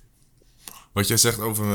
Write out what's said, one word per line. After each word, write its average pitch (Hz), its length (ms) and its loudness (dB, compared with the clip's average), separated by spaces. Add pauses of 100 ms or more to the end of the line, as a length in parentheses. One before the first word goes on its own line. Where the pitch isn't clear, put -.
(920)
Wat 101 160 0
jij 107 80 0
zegt 113 240 2
over, 107 240 -2 (100)